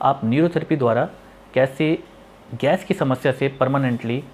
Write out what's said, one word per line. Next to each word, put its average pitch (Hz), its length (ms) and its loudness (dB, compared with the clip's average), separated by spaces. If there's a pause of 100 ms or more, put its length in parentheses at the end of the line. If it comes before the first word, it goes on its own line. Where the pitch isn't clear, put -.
आप 135 220 2
न्यूरोथेरेपी 156 520 0
द्वारा 127 340 2 (440)
कैसे 135 500 0 (580)
गैस 160 220 0
की - 100 -2
समस्या 135 380 0
से 135 160 0
परमानेंटली 131 760 -2 (100)